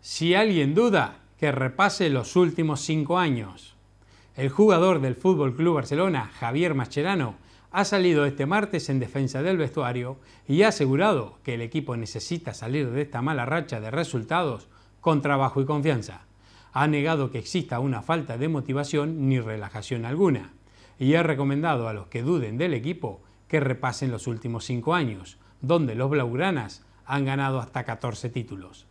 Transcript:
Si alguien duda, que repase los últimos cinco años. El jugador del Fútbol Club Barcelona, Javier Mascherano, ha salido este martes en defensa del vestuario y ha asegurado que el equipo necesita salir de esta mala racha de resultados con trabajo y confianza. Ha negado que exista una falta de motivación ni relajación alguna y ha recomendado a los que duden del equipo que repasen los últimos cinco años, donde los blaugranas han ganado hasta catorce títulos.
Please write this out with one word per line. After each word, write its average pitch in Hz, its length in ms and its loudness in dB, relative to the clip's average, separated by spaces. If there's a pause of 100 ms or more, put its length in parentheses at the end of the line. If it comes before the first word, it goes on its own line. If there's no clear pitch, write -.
Si 170 320 0
alguien 180 400 4
duda, 185 460 4 (180)
que 151 140 2
repase 151 580 0
los 131 280 0
últimos 165 420 2
cinco 156 380 0
años. 123 580 -4 (600)
El 135 140 -2
jugador 185 520 6
del 127 140 0
Fútbol 147 420 2
Club 165 180 2
Barcelona, 143 640 0
Javier 151 340 0
Mascherano, 143 640 -2 (360)
ha 196 120 2
salido 180 420 4
este 139 200 -2
martes 196 440 0
en 135 100 2
defensa 131 420 -2
del 185 160 0
vestuario 127 600 -4 (300)
y 151 140 4
ha 220 80 8
asegurado 143 760 2
que 123 120 -4
el 117 60 -4
equipo 123 360 -4
necesita 117 560 -8
salir 123 380 -4
de 135 100 -2
esta 143 200 -4
mala 131 240 -2
racha 135 360 -4
de 113 100 -8
resultados 139 800 -2 (320)
con 156 200 2
trabajo 139 380 2
y 135 60 2
confianza. 139 560 -2 (500)
Ha 143 160 2
negado 151 420 2
que 131 100 -6
exista 123 420 -4
una 131 200 -2
falta 147 360 -4
de 143 100 -2
motivación 147 800 -2
ni 131 140 4
relajación 110 640 -6
alguna 139 480 2 (440)
y 135 180 4
ha 170 80 4
recomendado 139 680 0
a 107 40 -6
los 98 140 -10
que 117 140 -6
duden 123 360 -2
del 165 160 0
equipo 120 480 -6 (280)
que 160 100 2
repasen 131 520 -2
los 113 160 -6
últimos 117 360 -6
cinco 127 300 -2
años, 110 440 -4 (220)
donde 139 360 2
los 131 140 0
blaugranas 135 760 -2 (200)
han 139 200 -2
ganado 135 340 0
hasta 120 240 -6
catorce 117 460 -6
títulos. 98 600 -10